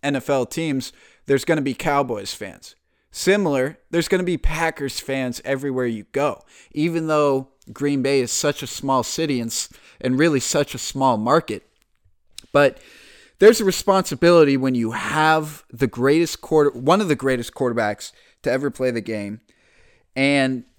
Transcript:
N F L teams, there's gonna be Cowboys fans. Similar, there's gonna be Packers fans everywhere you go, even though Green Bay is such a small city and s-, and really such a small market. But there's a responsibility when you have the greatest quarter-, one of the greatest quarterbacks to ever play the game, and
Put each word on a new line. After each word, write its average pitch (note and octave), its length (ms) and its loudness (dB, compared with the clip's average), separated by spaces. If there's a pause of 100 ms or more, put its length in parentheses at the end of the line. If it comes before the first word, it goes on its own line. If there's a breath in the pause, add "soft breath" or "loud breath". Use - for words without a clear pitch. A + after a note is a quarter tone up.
N C#3+ 140 -2
F C3 140 -6
L C3 160 0
teams, D3+ 460 -4 (340 soft breath)
there's C#3 180 2
gonna D#3 160 0
be C3+ 140 -4
Cowboys B2+ 580 -2
fans. - 420 -16 (360)
Similar, E3 680 0 (120)
there's E3 180 -2
gonna F#3 160 0
be F3 140 -2
Packers D#3 600 -2
fans C3 440 -6
everywhere C3 420 -4
you A2+ 260 -6
go, C#3 280 -2 (320 soft breath)
even D#3+ 360 -2
though C#3+ 420 0 (220)
Green C#3+ 300 -2
Bay C#3 180 2
is A#2+ 120 -2
such - 300 -2
a C3+ 40 -8
small C3 360 -2
city D3 360 -4
and A#2 120 -6
s-, - 180 -6 (320 loud breath)
and B2+ 180 0
really D3+ 220 2
such - 340 -2
a B2+ 40 -12
small C3 400 -2
market. A#2 520 -2 (840)
But C#3+ 260 4 (600 loud breath)
there's A3+ 220 8
a G#3+ 40 -2
responsibility E3+ 960 4
when C3 160 -2
you A2+ 160 -2
have D#3 800 0
the A#2 160 -2
greatest C#3+ 560 0
quarter-, D3 360 2
one D#3 220 2
of G3 80 0
the D3+ 60 2
greatest B2+ 400 -2
quarterbacks A2+ 580 -2 (300 soft breath)
to - 80 -2
ever C3+ 200 -2
play B2+ 200 -2
the A#2 100 -4
game, G#2 400 -8 (760 soft breath)
and C3+ 480 0 (140)